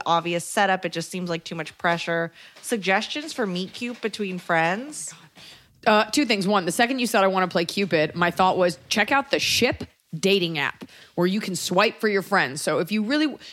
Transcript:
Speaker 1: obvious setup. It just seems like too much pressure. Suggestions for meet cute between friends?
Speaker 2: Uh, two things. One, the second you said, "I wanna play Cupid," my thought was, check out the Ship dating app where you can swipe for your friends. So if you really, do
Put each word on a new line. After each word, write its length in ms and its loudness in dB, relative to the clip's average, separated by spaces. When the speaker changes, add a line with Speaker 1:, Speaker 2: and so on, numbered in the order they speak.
Speaker 1:
obvious 380 0
setup. 420 0
It 60 -4
just 180 -8
seems 180 -8
like 140 -4
too 140 -12
much 220 -10
pressure. 520 0
Suggestions 680 -2
for 120 -2
meet 280 -4
cute 280 -10
between 380 -6
friends? 760 -2
Speaker 2:
Uh, 200 6
two 200 0
things. 200 0
One, 200 2
the 60 -2
second 260 2
you 80 0
said, 160 2
"I 60 6
wanna 180 2
play 180 0
Cupid," 520 0
my 160 2
thought 260 2
was, 200 2
check 240 0
out 180 0
the 80 0
Ship 460 0
dating 460 2
app 260 -2
where 120 2
you 140 0
can 140 -6
swipe 460 0
for 80 2
your 120 2
friends. 400 0
So 200 0
if 100 -2
you 140 0
really, 240 0
do 100 -8